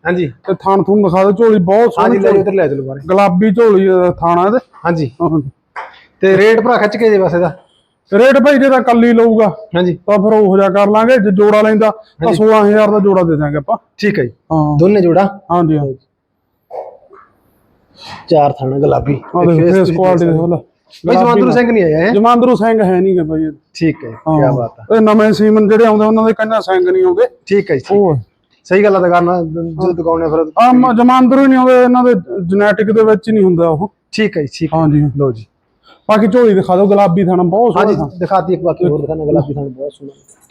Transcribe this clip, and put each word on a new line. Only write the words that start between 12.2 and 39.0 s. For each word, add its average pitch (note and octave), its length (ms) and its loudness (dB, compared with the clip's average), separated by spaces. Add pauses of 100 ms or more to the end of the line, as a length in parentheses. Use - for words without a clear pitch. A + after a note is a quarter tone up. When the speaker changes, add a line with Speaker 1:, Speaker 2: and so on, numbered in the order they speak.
Speaker 1:
ਹਾਂਜੀ। A3 100 0
Speaker 2:
ਸੋਲਾਂ G#3+ 280 2
ਹਜ਼ਾਰ G#3 260 2
ਦਾ G#3+ 80 0
ਜੋੜਾ F#3+ 240 2
ਦੇ E3 140 0
ਦਾਂਗੇ D3 200 -4
ਆਪਾਂ। G3+ 200 -6 (200)
Speaker 1:
ਠੀਕ E3+ 220 -4
ਹੈ C3+ 40 0
ਜੀ। A#2+ 60 -6
Speaker 2:
ਹਾਂ। D3+ 480 -4
Speaker 1:
ਦੋਨੇ G3 240 2
ਜੋੜਾ? F3 240 2 (260)
Speaker 2:
ਹਾਂਜੀ, E3 260 0
ਹਾਂ। C#3+ 80 -4 (2500)
Speaker 1:
ਚਾਰ D3 220 2
ਥਣ C3+ 280 -6
ਗੁਲਾਬੀ। C#3 340 -2
Speaker 2:
ਆਹ E3+ 280 -6
Speaker 1:
ਤੇ E3+ 60 2
Speaker 2:
ਦੇਖੋ, E3 120 2
Speaker 1:
ਫੇਸ E3+ 120 2
Speaker 2:
ਫੇਸ F#3+ 80 2
Speaker 1:
ਤੁਸੀਂ F3+ 160 0
Speaker 2:
ਕੁਆਲਿਟੀ F3+ 300 0
Speaker 1:
ਦੇਖ E3 80 0
Speaker 2:
ਦੇਖ D#3 80 0
ਲਓ। E3+ 240 -4 (400)
Speaker 1:
ਬਾਈ, F#3+ 100 2
ਜਮਾਂਦਰੂ A#3+ 260 2
Speaker 2:
ਗੁਲਾਬੀ B3 180 0
Speaker 1:
ਸਿੰਘ A#3 120 0
ਨਹੀਂ G#3+ 120 0
ਆਇਆ, D#3 140 0
ਹੈਂ? F#3 160 0
Speaker 2:
ਜਮਾਂਦਰੂ A#3+ 420 2
ਸਿੰਘ A3 280 0
ਹੈ F3+ 160 0
ਨਹੀਂ F#3+ 160 0
ਗੇ E3+ 80 -2
ਬਾਈ D#3 200 -4
ਇਹ। D#3 80 -6 (220)
Speaker 1:
ਠੀਕ D#3+ 320 -4
ਹੈ, A2+ 40 -12
Speaker 2:
ਹਾਂ। D3+ 300 -2
Speaker 1:
ਕਿਆ C3 120 2
ਬਾਤ A#2+ 280 -6
ਆ। - 160 -2
Speaker 2:
ਇਹ A3+ 60 2
ਨਵੇਂ G#3+ 320 2
ਸੀਮਨ G#3+ 340 2
ਜਿਹੜੇ A3 180 4
ਆਉਂਦੇ, G#3+ 200 2
ਉਹਨਾਂ A3 200 0
ਦੇ A3 80 0
ਕੰਨਾਂ A3 280 -4
ਸਿੰਘ F3+ 300 -2
ਨਹੀਂ F#3 120 0
ਆਉਂਦੇ। F4+ 240 0 (180)
Speaker 1:
ਠੀਕ G3 260 -2
ਹੈ D3 40 -2
ਜੀ, B2+ 120 -4
ਠੀਕ G3 100 0
Speaker 2:
ਉਹ F#3 180 2
Speaker 1:
ਹੈ। A#2 80 -6 (400)
ਸਹੀ G3 200 0
ਗੱਲ G#3 120 2
ਆ, F#3 40 0
ਦੁਕਾਨਾਂ F3 440 0
ਜਦੋਂ E3 500 -6
ਦੁਕਾਨੇ E3 360 -2
ਫਿਰ D#3 220 -2 (120)
Speaker 2:
ਆ B3 80 4
ਮ-, B3 260 2
ਜਮਾਂਦਰੂ B3+ 440 4
ਹੀ C4+ 60 4
ਨਹੀਂ C4 100 4
ਆਉਂਦੇ, B3+ 260 2
ਇਹਨਾਂ B3 200 2
ਦੇ B3 100 2 (320)
ਜੈਨੇਟਿਕ G3+ 460 -2
ਦੇ A3 120 2
ਵਿੱਚ G#3+ 240 0
ਹੀ A3+ 60 -2
ਨਹੀਂ G#3 100 2
ਹੁੰਦਾ E3+ 260 2
ਉਹ। D#3+ 240 -6 (180)
Speaker 1:
ਠੀਕ G#3+ 260 -4
ਹੈ D#3 40 -4
ਜੀ, C#3+ 120 -6
ਠੀਕ D#3 200 -8
ਹੈ। D#3+ 60 0
Speaker 2:
ਹਾਂਜੀ। D3+ 220 2 (160)
Speaker 1:
ਲਓ C#3 140 -2
ਜੀ। A2 140 -12 (640)
Speaker 2:
ਬਾਕੀ G#3+ 180 2
ਝੋਲੀ A3+ 260 2
ਦਿਖਾ F#3+ 220 0
ਦਿਓ, G3 100 2
ਗੁਲਾਬੀ G3 380 0
ਥਣ, F3+ 200 0
ਬਹੁਤ G3 300 0
ਸੋਹਣਾ F#3+ 140 0
Speaker 1:
ਹਾਂਜੀ, E3 140 -2
Speaker 2:
ਥਣ। D3+ 180 -10
Speaker 1:
ਦਿਖਾਤੀ F3+ 340 -2
ਇੱਕ D#3 80 -6
ਬਾਕੀ E3 260 -4
ਹੋਰ D3 140 -4